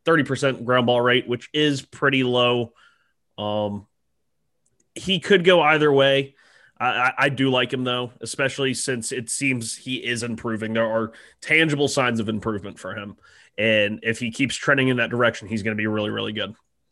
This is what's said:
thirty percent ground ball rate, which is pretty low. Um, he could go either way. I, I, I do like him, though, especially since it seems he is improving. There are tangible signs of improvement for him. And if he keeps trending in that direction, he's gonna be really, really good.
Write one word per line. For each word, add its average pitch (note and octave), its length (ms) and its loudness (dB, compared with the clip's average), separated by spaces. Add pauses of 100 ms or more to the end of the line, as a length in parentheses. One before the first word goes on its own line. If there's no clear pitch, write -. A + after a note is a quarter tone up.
thirty D#3+ 200 4
percent C3 420 -2
ground B2+ 200 4
ball A#2+ 160 4
rate, B2 260 2
which B2 260 -6
is D3 280 0
pretty C3+ 420 0
low. B2 500 2 (640)
Um, G#2 500 -4 (1080)
he F#3+ 260 -4
could F#3+ 240 4
go F3 180 6
either D3+ 300 4
way. C#3 440 2 (420)
I, A#2+ 100 -2
I, B2 300 0
I C#3 120 2
do C3+ 200 0
like B2+ 220 0
him, B2+ 140 -4
though, B2 260 -4 (100)
especially C3 520 -4
since A#2+ 380 -6
it A#2+ 180 -8
seems B2 480 -4
he B2+ 180 -8
is A#2+ 280 -6
improving. A2 500 -6
There A2+ 120 0
are A2 280 -2 (280)
tangible D3+ 460 2
signs B2 320 0
of G#2 100 -4
improvement G2+ 500 -6
for F#2 140 -12
him. G#2 240 -12 (400)
And G#2+ 460 2
if A2+ 160 -2
he A#2+ 120 -4
keeps B2 240 -2
trending C#3 340 2
in B2+ 80 2
that A#2 120 -2
direction, A#2 380 0
he's G#2+ 160 -4
gonna A2 140 -4
be A2 100 -2
really, G#2+ 220 -2
really G#2+ 240 -6
good. G#2 200 -8 (380)